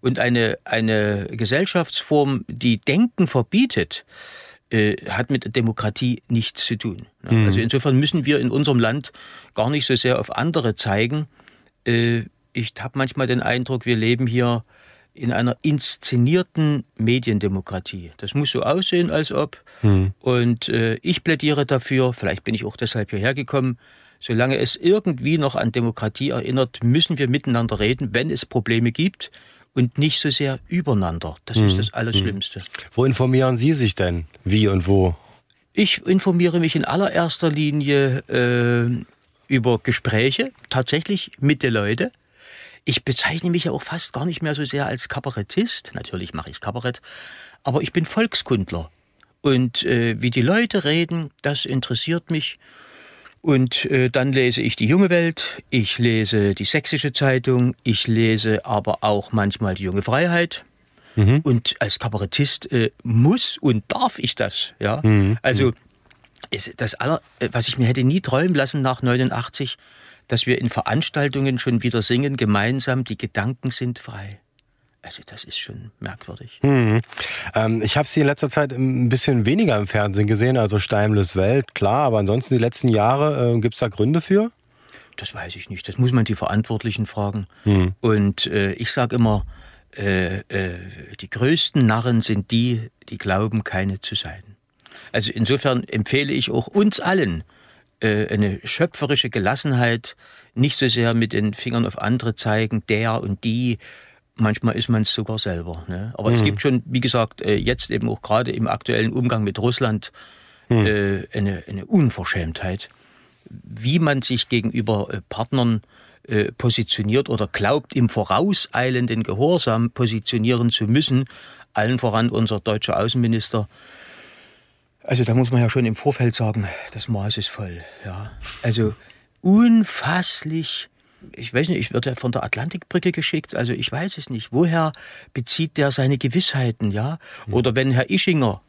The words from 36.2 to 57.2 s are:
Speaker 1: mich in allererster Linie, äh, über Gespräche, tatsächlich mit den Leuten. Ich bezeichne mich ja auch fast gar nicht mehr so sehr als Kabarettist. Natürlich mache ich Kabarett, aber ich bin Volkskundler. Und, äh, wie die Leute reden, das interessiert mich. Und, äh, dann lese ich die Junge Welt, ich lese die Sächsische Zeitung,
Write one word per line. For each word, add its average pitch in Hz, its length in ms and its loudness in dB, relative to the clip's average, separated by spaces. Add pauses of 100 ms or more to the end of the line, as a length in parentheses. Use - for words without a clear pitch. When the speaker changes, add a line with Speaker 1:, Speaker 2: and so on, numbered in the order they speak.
Speaker 1:
mich 160 160 0
in 170 100 0
allererster 170 640 0
Linie, 143 760 0
äh, 120 760 2 (440)
über 120 300 2
Gespräche, 123 720 0 (200)
tatsächlich 160 720 -2
mit 143 220 2
den 120 120 0
Leuten. 110 360 0 (760)
Ich - 180 -4
bezeichne 160 460 -2
mich 170 140 0
ja 170 80 -2
auch 135 100 -4
fast - 320 -4
gar 117 100 -4
nicht 170 160 -4
mehr 151 140 -2
so 147 100 -4
sehr 143 220 -4
als - 240 -4
Kabarettist. - 840 -4
Natürlich - 400 -10
mache 80 160 -8
ich 82 120 -16
Kabarett, 120 420 -6 (640)
aber 139 180 0
ich - 100 -6
bin 170 140 0
Volkskundler. 101 840 -2 (520)
Und, 127 400 2
äh, 117 400 0
wie 123 80 2
die 120 100 0
Leute 196 440 2
reden, 165 460 -2 (120)
das 147 240 -2
interessiert 135 640 -2
mich. 156 280 -4 (840)
Und, 131 420 2
äh, 127 240 2
dann 131 240 0
lese 127 280 2
ich 113 140 0
die 113 120 0
Junge 180 220 6
Welt, 170 600 0
ich - 280 0
lese 110 560 2
die 101 100 -6
Sächsische 147 480 -2
Zeitung, 127 720 2